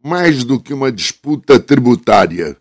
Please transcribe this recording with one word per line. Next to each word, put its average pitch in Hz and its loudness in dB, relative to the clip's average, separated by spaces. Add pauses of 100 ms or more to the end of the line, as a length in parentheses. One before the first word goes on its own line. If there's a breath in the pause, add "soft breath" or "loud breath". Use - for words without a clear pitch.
mais 160 0
do 123 -2
que - -12
uma 135 -4
disputa 135 -2
tributária. 101 0